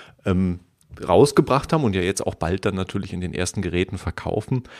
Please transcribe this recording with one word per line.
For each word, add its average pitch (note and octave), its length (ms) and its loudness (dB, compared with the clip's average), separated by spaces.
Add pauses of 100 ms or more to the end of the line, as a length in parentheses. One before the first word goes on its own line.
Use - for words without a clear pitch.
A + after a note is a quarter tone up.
(260)
ähm, F#2 340 0 (420)
rausgebracht B2+ 720 4
haben D#3+ 120 4
und G2 120 2
ja F#2 60 2
jetzt F#2+ 220 -2
auch F#2+ 100 -2
bald F2 320 -2
dann F#2+ 100 0
natürlich F#2+ 380 -6
in F2+ 80 -6
den F2+ 100 -4
ersten F2+ 300 -4
Geräten F2+ 340 -2
verkaufen. - 680 -4 (160)